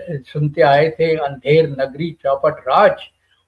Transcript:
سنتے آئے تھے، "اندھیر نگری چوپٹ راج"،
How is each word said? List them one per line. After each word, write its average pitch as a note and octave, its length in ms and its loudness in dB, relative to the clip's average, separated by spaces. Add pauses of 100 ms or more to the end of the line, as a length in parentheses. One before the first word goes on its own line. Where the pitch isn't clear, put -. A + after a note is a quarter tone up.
(340)
سنتے D3+ 300 -2
آئے D3 260 4
تھے، D#3+ 260 -2
"اندھیر D3 520 0
نگری C#3 440 -6
چوپٹ C#3 560 -4
راج"، F3+ 300 4 (500)